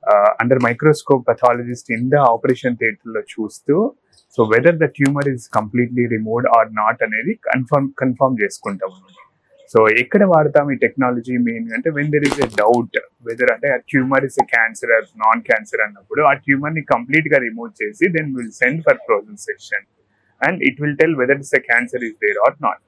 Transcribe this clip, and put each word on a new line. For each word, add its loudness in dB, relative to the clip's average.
uh, 6
under 2
microscope 2
pathologist 0
in -4
the 4
operation -2
theatre -6
లో -4
చూస్తూ, -4
so 2
whether 4
the 0
tumor 0
is -14
completely -2
removed -2
or 4
not 0
అనేది -4
కన్ఫర్మ్, 0
కన్ఫర్మ్ 0
చేసుకుంటాం -8
అన్నమాట. -20
So 4
ఎక్కడ 2
వాడతాం 4
ఈ -2
టెక్నాలజీ -2
మెయిన్ -6
అంటే -2
when -2
there 0
is -6
a -8
doubt 0
whether -2
అంటే -4
ఆ -4
tumor 0
is -10
a 2
cancer -2
or 0
non-cancer -2
అన్నప్పుడు -8
ఆ 2
ట్యూమర్ -2
ని -8
కంప్లీట్ -2
గా 4
రిమూవ్ -12
చేసి -2
then -4
we'll -10
send 0
for 4
frozen -4
section -10
and -2
it -12
will -4
tell 2
whether 2
it's -6
a -20
cancer -2
is -16
there 0
or 2
not. -4